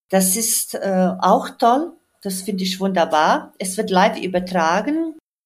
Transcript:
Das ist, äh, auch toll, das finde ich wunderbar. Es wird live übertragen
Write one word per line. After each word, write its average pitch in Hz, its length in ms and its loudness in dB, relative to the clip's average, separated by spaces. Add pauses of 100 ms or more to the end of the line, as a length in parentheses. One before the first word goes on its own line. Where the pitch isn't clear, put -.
Das 190 280 2
ist, - 380 -4
äh, 185 460 0
auch - 300 2
toll, 262 420 2 (300)
das 190 200 -6
finde 185 220 -4
ich 185 160 -6
wunderbar. 180 800 2
Es - 180 -6
wird 180 140 -4
live 185 300 4
übertragen 185 960 -2 (300)